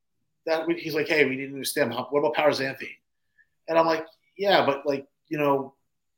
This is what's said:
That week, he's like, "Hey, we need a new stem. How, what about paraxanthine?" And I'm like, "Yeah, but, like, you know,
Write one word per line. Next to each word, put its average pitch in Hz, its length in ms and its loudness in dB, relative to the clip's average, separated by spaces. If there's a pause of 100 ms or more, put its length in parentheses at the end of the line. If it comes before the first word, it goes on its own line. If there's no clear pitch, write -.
(460)
That 160 200 -2
week, 170 120 -2
he's 156 160 -8
like, 151 140 -2
"Hey, 156 160 4
we 131 120 -2
need 135 140 -8
a 139 40 -14
new 135 100 -10
stem. 131 260 -2
How, 120 200 -6
what 143 100 2
about 147 140 0
paraxanthine?" 135 640 0 (720)
And 165 100 4
I'm 165 80 6
like, 160 200 -2 (300)
"Yeah, 185 300 4
but, 139 200 -2
like, 143 200 -2 (220)
you 156 100 -6
know, 139 360 0 (420)